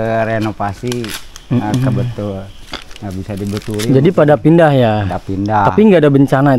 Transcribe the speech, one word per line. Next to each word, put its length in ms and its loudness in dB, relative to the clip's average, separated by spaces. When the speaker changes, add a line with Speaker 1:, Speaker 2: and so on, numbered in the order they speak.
Speaker 1:
renovasi, 720 -4
nggak 240 0
Speaker 2:
Mm-mm. 80 0
Speaker 1:
kebetul. 640 -4
Nggak 120 -8
bisa 80 -10
dibetulin. 560 -6
Speaker 2:
Jadi 240 4
pada 240 2
pindah, 320 4
ya? 240 2
Speaker 1:
Pada 80 -4
pindah. 480 -2
Speaker 2:
Tapi 160 2
nggak 240 6
ada 80 4
bencana 460 2